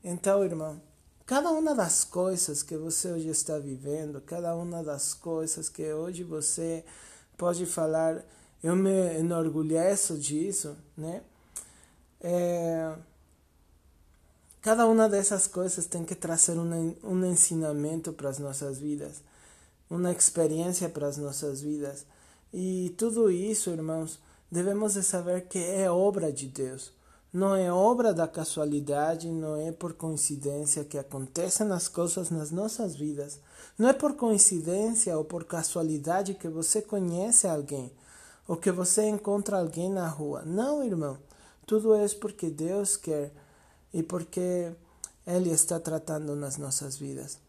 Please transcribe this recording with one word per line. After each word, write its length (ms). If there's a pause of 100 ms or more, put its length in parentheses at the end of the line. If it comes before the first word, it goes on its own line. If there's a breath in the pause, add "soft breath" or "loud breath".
Então, 400
irmão, 380 (460)
cada 240
uma 240
das 280
coisas 600
que 140
você 340
hoje 160
está 320
vivendo, 640
cada 340
uma 260
das 320
coisas 560
que 240
hoje 300
você 600 (540 loud breath)
pode 300
falar, 560 (400 loud breath)
"Eu 120
me 440
enorgulheço 960
disso", 580 (220)
né? 240 (1000 loud breath)
É, 760 (1700)
cada 260
uma 220
dessas 360
coisas 400
tem 200
que 100
trazer 420
um 160
en-, 300
um 220
ensinamento 880
para 160
as 100
nossas 400
vidas, 420 (680 soft breath)
uma 220
experiência 760
para 200
as 100
nossas 440
vidas. 440 (460 soft breath)
E 460
tudo 320
isso, 400
irmãos, 500 (300 soft breath)
devemos 440
de 100
saber 440
que 120
é 320
obra 400
de 160
Deus. 480 (360 soft breath)
Não 220
é 180
obra 420
da 120
casualidade, 1040
não 280
é 140
por 220
coincidência 920
que 120
acontecem 720
as 180
coisas 420
nas 200
nossas 440
vidas. 440 (380 loud breath)
Não 120
é 40
por 220
coincidência 1000
ou 100
por 180
casualidade 920
que 140
você 340
conhece 640
alguém 460 (560 loud breath)
ou 80
que 160
você 360
encontra 520
alguém 320
na 160
rua. 380
Não, 360
irmão. 360 (480 loud breath)
Tudo 280
é 140
porque 420
Deus 460
quer 360 (600 soft breath)
e 80
porque 680 (560 loud breath)
Ele 240
está 280
tratando 540
nas 240
nossas 380
vidas. 420 (120)